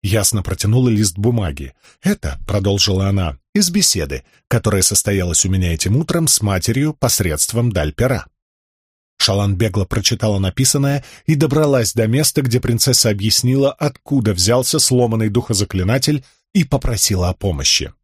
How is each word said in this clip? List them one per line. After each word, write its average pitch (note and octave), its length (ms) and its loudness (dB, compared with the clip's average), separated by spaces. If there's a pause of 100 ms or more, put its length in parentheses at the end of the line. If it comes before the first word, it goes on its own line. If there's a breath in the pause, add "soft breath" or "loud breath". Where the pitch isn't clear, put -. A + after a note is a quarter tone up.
Ясно G2+ 420 0
протянула A#2+ 460 0
лист G#2 300 0
бумаги. F#2 560 -2 (280 soft breath)
«Это», F3+ 440 -2
продолжила G2 640 0
она, F#2 300 -2 (140)
«из G3+ 180 2
беседы, D#2 520 -2 (240 soft breath)
которая G2+ 360 0
состоялась F#2 640 0
у F#2+ 60 -2
меня F2+ 240 0
этим F#2 220 0
утром E3 320 0
с - 120 2
матерью A2+ 540 0
посредством A2+ 760 -2
даль D2+ 200 -2
пера». A#2+ 340 -2 (920)
Шалан G2+ 360 2
бегло G2+ 280 0
прочитала G#2+ 540 -2
написанное C3+ 680 0 (220 loud breath)
и D#3+ 80 2
добралась C#3 580 2
до A2+ 140 0
места, C3+ 360 0
где A#2+ 180 0
принцесса A#2 500 2
объяснила, B2 600 0
откуда C3+ 600 -2
взялся A2+ 460 0
сломанный A2+ 500 2
духозаклинатель, A2 960 0 (300 soft breath)
и F3+ 100 4
попросила G2+ 640 0
о F2+ 60 -2
помощи. D2+ 580 -2 (120)